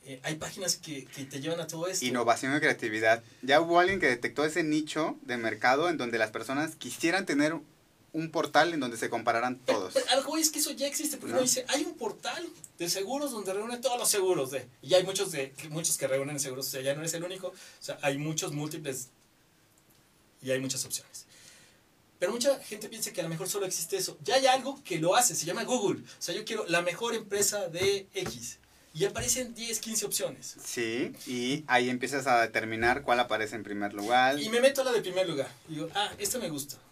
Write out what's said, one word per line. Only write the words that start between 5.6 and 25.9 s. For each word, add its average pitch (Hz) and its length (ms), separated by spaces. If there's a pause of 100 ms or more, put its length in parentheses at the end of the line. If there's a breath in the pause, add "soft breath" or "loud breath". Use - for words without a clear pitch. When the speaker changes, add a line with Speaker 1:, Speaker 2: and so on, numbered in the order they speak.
Speaker 2:
en 165 80
donde 117 220
las 110 100
personas 135 460
quisieran 170 500
tener 151 300 (580)
un 160 180
portal 156 420
en 160 60
donde 123 180
se 120 120
compararan 117 560
Speaker 1:
Pero, 113 140
Speaker 2:
todos. 92 140
Speaker 1:
pero - 180
a 254 40
lo 269 60
que - 60
voy 311 140
es 311 100
que 302 80
eso 302 120
ya 269 160
existe, 285 300
porque - 140
Speaker 2:
¿No? 262 80
Speaker 1:
uno 254 40
dice, 254 260
hay 294 140
un 349 120
portal 240 520 (300)
de 175 120
seguros 247 420
donde 196 220
reúne 233 260
todos 247 180
los 220 100
seguros 175 440
de, 131 160 (160)
y 143 100
hay 185 100
muchos 190 280
de, 135 200
que, - 180
muchos 160 280
que 135 100
reúnen 139 320
seguros, 135 280
o - 20
sea, 135 120
ya 135 120
no 151 80
eres 160 140
el 165 80
único, 185 240
o 180 60 (280 loud breath)
sea, - 220
hay 139 140
muchos 156 360
múltiples 147 560 (1300)
y 131 100
hay 131 80
muchas 131 260
opciones. - 400 (920 loud breath)
Pero 180 120
mucha 262 280
gente 208 280
piensa 220 240
que - 100
a - 20
lo 165 60
mejor 165 200
solo 202 160
existe - 320
eso. - 260
Ya 202 120
hay 269 100
algo 262 400
que 170 140
lo 175 180
hace, 208 180
se 156 100
llama 208 200
Google. 202 380